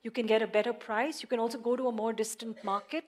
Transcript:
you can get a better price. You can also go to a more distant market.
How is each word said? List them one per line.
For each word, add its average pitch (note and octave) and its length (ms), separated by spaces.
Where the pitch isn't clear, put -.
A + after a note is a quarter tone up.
you A3+ 80
can A#3 140
get A3 160
a G#3+ 60
better G#3+ 240
price. A#3 500
You - 60
can B3 100
also A#3 200
go A#3+ 180
to B3+ 140
a - 20
more A3 220
distant A3 500
market. G3+ 440